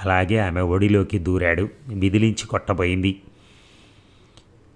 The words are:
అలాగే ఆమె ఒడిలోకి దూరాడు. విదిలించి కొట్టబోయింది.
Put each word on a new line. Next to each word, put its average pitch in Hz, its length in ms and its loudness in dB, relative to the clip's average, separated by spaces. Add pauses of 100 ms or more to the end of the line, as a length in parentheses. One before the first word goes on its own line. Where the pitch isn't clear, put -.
అలాగే 92 320 2
ఆమె 90 240 -2
ఒడిలోకి 98 580 2
దూరాడు. 87 500 0 (180)
విదిలించి 104 600 0
కొట్టబోయింది. 92 760 -2 (1500)